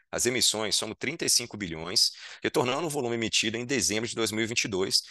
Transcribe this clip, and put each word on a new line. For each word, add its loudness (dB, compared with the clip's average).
As -2
emissões 2
somam -2
trinta -6
e -2
cinco 2
bilhões, 0
retornando 2
o -2
volume -2
emitido 0
em -6
dezembro 0
de -6
dois 0
mil 0
e 0
vinte 0
e -4
dois, 0